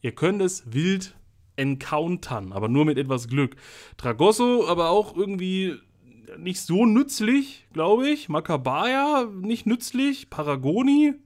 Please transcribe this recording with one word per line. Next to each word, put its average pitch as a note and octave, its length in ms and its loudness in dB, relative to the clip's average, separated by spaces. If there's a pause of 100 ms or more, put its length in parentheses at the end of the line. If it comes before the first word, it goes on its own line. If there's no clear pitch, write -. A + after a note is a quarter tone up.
Ihr A#2 120 -6
könnt F#3+ 300 0
es F#3 300 -4
wild F#3 420 -2 (400)
encountern, C#3 960 -4
aber G2+ 140 -4
nur C3+ 180 4
mit D3+ 140 2
etwas C3 300 -4
Glück. C3 260 -2 (420)
Tragosso, G#3+ 720 2
aber E3+ 240 2
auch G#3 260 0
irgendwie F#3 600 -4 (640)
nicht F3+ 240 -8
so G3 240 2
nützlich, B3+ 880 0
glaub G3 280 2
ich. D4 280 -2
Makabaya, G#3+ 960 0 (140)
nicht A3 260 -4
nützlich. B3+ 640 -2
Paragoni. D#3 840 2 (140)